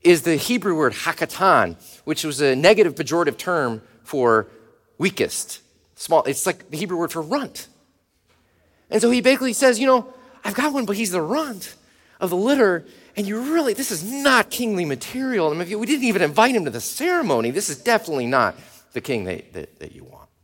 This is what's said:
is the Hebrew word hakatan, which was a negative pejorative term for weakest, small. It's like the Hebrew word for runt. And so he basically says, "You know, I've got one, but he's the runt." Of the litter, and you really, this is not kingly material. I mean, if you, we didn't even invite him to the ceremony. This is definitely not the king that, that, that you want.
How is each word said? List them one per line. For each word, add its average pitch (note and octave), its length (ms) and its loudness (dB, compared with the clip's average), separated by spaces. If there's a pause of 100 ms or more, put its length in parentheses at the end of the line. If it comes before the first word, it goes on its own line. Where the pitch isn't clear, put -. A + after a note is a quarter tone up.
is E3+ 200 6
the E3 160 2
Hebrew G3+ 380 -2
word C#3 180 2
hakatan, D3+ 800 0 (300)
which D3+ 180 -4
was D3 160 -6
a C#3 160 4
negative F3 400 6
pejorative D3 420 -2
term C3 440 -2 (220)
for A#2 440 2 (500)
weakest, - 640 -4 (340)
small. - 280 2
It's - 220 -4
like F3+ 260 -6
the D3+ 60 -10
Hebrew F3 200 -6
word E3 140 -4
for E3 100 -8
runt. A#3 460 -6 (1200)
And G#3+ 120 2
so A#3 100 4
he B3 80 2
basically B3+ 340 2
says, B3+ 240 4
"You C4+ 100 0
know, B3+ 260 2 (300)
I've G#3 120 -6
got C#4+ 180 -2
one, C4 120 -2
but G3 100 -2
he's G#3 160 -4
the F3+ 100 -2
runt." A#3+ 540 -6 (440)
Of F#3+ 100 -4
the F3+ 80 -2
litter, G#3 480 2 (300)
and G3+ 120 -6
you A#3+ 260 -4
really, D4 200 2
this C4 180 -6
is E3 120 -8
not B3+ 460 2
kingly G#3 360 -2
material. G3 640 -2
I D3+ 40 2
mean, D#3+ 100 -4
if F3 80 -8
you, G#3 100 -6
we A#3 60 -2
didn't C4 200 -2
even G3 160 2
invite G#3+ 340 4
him F#3 100 0
to C3 60 -4
the A2+ 100 -8
ceremony. A3+ 680 0
This D#3+ 180 -4
is C#3+ 80 -8
definitely E3+ 500 0
not A#2+ 280 2 (380)
the A#2+ 80 -6
king A2+ 240 -4
that, - 280 -10
that, - 260 -16
that D#2 140 -16
you - 100 -20
want. - 260 -20 (140)